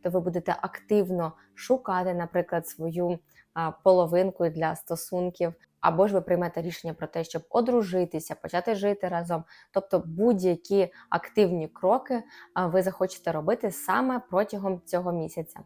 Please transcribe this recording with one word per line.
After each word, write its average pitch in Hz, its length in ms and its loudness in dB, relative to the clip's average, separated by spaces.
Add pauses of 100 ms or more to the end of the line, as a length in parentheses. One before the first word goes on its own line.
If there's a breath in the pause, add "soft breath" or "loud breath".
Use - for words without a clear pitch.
то 180 60 -2
ви 180 100 0
будете 175 420 -2
активно 185 720 -2 (200 soft breath)
шукати, 185 600 -2
наприклад, 170 540 -2
свою, 170 520 -4 (340 soft breath)
а, 160 180 -4
половинку 180 760 4
для 160 260 -2
стосунків, 175 760 -4 (280 soft breath)
або 170 260 4
ж 202 60 -2
ви 185 80 2
приймете 175 400 -2
рішення 170 320 -8
про - 140 -8
те, 165 160 -6
щоб 160 260 -8
одружитися, 185 880 0
почати 196 400 -4
жити 202 320 0
разом. 170 360 -2 (280 loud breath)
Тобто 190 340 0
будь-які 185 880 2 (160 loud breath)
активні 170 580 0
кроки, 226 560 0 (300 loud breath)
а, 180 140 0
ви 180 140 4
захочете 185 500 -2
робити 185 400 0
саме 247 580 0
протягом 196 560 -2
цього 180 260 -2
місяця. 160 540 -6